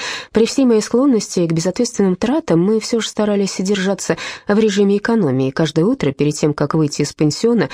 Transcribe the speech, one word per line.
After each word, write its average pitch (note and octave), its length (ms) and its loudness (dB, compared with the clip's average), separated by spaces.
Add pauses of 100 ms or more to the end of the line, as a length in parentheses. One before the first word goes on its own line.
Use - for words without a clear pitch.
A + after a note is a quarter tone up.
(320)
при A3+ 140 2
всей C4+ 180 0
моей A3+ 160 4
склонности A3+ 640 0
к E3 60 -2
безответственным F#3 640 0
тратам A3 480 0
мы G#3+ 180 2
все A3+ 200 -2
же G3+ 80 -6
старались G3+ 500 -2
держаться F#3+ 580 -2 (300)
в G#3 120 2
режиме G3+ 400 2
экономии. C#3 520 0
Каждое D#3+ 360 0
утро G3 260 0
перед D3 220 -2
тем, D3 200 0
как D3 200 -2
выйти D3+ 280 0
из D3 120 -4
пансиона, F3 600 0